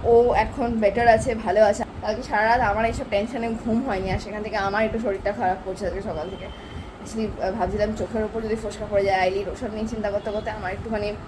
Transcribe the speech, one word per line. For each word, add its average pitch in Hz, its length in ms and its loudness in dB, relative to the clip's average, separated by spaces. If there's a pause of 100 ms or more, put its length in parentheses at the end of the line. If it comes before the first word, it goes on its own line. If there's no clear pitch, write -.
ও 233 300 8
এখন 220 340 0
বেটার 226 400 4
আছে, 226 280 6
ভালো 214 300 4
আছে। 208 180 2 (180)
কালকে 214 220 -4
সারা 226 340 2
রাত 254 40 2
আমার 220 240 2
এইসব 233 240 -2
টেনশনে 226 400 -2 (160)
ঘুম 226 160 2
হয়নি, 190 300 -2
আর 220 80 0
সেখান 214 240 -8
থেকে 220 140 -4
আমার 202 260 2
একটু 220 160 0
শরীরটা 202 320 -2
খারাপ 190 340 0
করছে 185 220 -4
আজকে 175 140 -4
সকাল 175 280 -6
থেকে। 190 160 -10
Actually, - 960 -8
আহ, 190 80 0
ভাবছিলাম 208 440 0
চোখের 220 280 -4
ওপর 214 180 -4
যদি 220 140 -2
ফোসকা 214 340 -8
পড়ে 202 160 4
যায়, 190 160 4
আইলিড, 190 260 0
ওসব 214 260 -6
নিয়ে 220 140 -2
চিন্তা 214 240 -4
করতে 208 200 -2
করতে 214 180 -4
আমার 202 220 -6
একটুখানি 208 420 -4 (140)